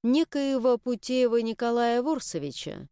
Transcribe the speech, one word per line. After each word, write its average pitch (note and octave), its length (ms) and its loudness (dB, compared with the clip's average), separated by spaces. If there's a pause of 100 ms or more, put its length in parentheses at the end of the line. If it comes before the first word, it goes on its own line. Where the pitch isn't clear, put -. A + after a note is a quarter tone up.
некоего C4+ 720 2
Путеева B3 600 0
Николая A#3 640 0
Ворсовича. D3+ 880 -6